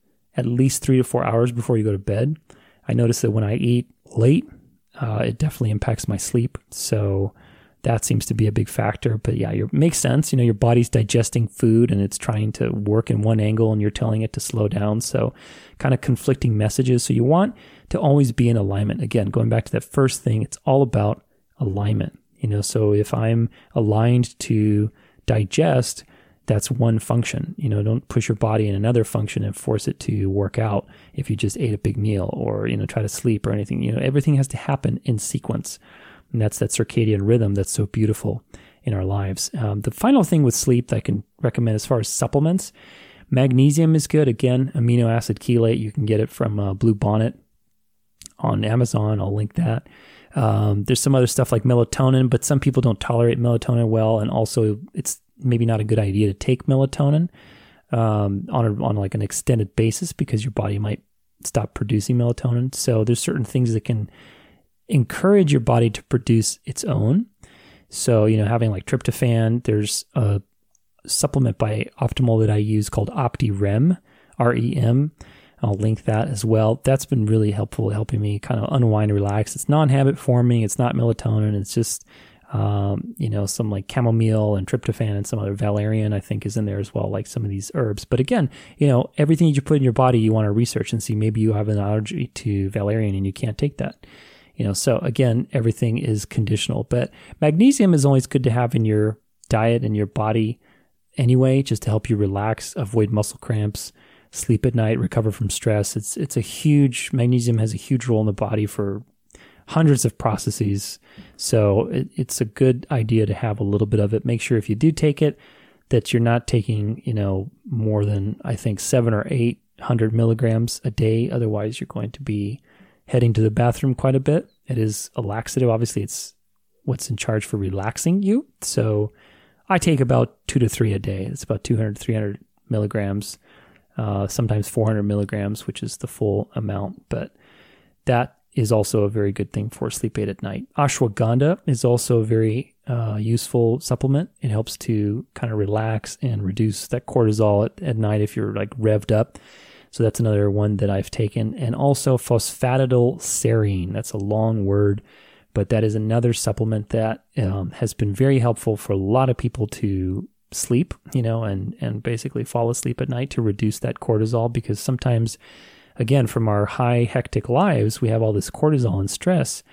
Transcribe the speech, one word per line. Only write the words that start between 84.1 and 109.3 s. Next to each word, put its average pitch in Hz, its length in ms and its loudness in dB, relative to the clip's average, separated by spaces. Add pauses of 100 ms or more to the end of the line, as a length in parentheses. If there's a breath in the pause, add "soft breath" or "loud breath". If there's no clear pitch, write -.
and 98 100 -2
tryptophan 107 500 -2
and 101 120 -6
some 113 100 -4
other 101 160 -4
valerian, 107 600 0
I 98 60 -2
think, 104 280 -6
is 107 100 -6
in 107 80 -2
there 98 140 -4
as - 160 -8
well, 101 160 -4
like 104 160 -6
some 117 160 -6
of 101 80 -4
these 98 240 -8
herbs. 110 300 -4
But 120 140 0
again, 151 300 0 (280 loud breath)
you 147 100 4
know, 127 320 2
everything 160 300 4
you 139 120 2
put 151 160 2
in 135 60 2
your 123 100 4
body, 127 240 4
you 110 160 4
wanna 107 180 2
research 113 420 0
and 117 100 -2
see 117 100 -4
maybe 107 280 0
you 110 120 2
have 107 140 -2
an 104 100 0
allergy 104 500 -2
to 98 440 -2
valerian 104 420 0
and 95 140 -2
you 98 60 -2
can't 107 260 -6
take 143 180 -2
that. - 300 -8 (480 loud breath)
You 113 100 -4
know, 101 80 0
so 117 260 0
again, 123 540 0
everything 117 440 0
is 107 280 -2
conditional, 110 600 -2
but 123 260 -2 (280 loud breath)
magnesium 185 540 4
is 139 120 6
always 135 220 4
good 135 160 0
to 127 80 2
have 120 240 0
in 113 80 2
your 107 340 2 (300)
diet 117 380 2
and 107 100 -2
your 104 100 0
body 110 540 0 (580 soft breath)
anyway, 131 440 4
just 120 220 -4
to - 60 -2
help 107 200 0
you 110 80 2
relax, 101 580 -2
avoid 107 340 0
muscle 107 300 -2
cramps, 107 540 -4 (380 soft breath)
sleep - 340 0
at 123 100 0
night, 117 240 0
recover 110 320 -2
from 101 180 -4
stress. 104 460 -2
It's, - 220 -8
it's 165 180 -6
a 120 60 0
huge, 143 720 2
magnesium 120 460 2
has 110 140 0
a 98 40 -6
huge 127 300 -2
role 113 120 2
in 107 60 2
the 104 80 2
body 107 320 -2
for 101 360 -4 (680 loud breath)